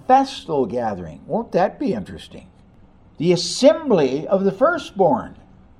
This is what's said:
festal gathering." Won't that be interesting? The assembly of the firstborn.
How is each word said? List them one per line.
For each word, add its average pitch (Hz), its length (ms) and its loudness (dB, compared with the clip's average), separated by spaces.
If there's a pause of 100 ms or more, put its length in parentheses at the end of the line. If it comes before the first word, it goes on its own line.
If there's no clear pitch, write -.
festal 254 600 2
gathering." 131 600 -6
Won't 175 260 -6
that 190 280 0
be 269 140 -2
interesting? - 540 -12 (680)
The 175 140 2
assembly 175 920 2
of 190 180 0
the 190 80 0
firstborn. 190 840 0 (440)